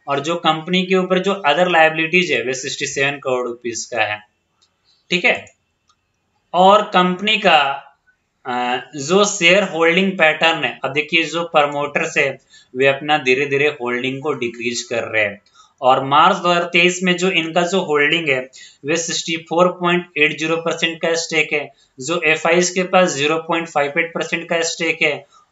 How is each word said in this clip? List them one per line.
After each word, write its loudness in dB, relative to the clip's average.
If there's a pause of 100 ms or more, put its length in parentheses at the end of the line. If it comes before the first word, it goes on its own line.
और -2
जो -2
कंपनी 0
के 0
ऊपर 2
जो 0
अदर 2
liabilities 2
है, 0
वे -2
सिक्सटी -6
सेवन -2
करोड़ -4
रुपीज -8
का -2
है, -4 (840)
ठीक 0
है। 0 (1080)
और 6
कंपनी 0
का, 6 (840)
अ, -2 (180)
जो 2
share 4
holding 2
pattern 2
है, -6
अब -6
देखिए, 0
जो -4
प्रमोटर्स -2
है, 0 (380)
वे 2
अपना 2
धीरे 0
धीरे 2
holding -4
को -2
decrease -6
कर -4
रहे 0
हैं -4 (400)
और 4
मार्च 4
दो 0
हज़ार 2
तेईस 2
में 0
जो 0
इनका -2
जो 0
होल्डिंग 0
है, -2 (360)
वे -2
सिक्सटी -6
फ़ोर 2
पॉइंट -2 (120)
एट 0
ज़ीरो -2
परसेंट -4
का 0
stake -2
है। -8 (100)
जो -4
एफ़आईज़ 0
के 0
पास 2
ज़ीरो 0
पॉइंट -4
फ़ाइव -2
एट -2
परसेंट -6
का -2
stake -4
है -2 (260)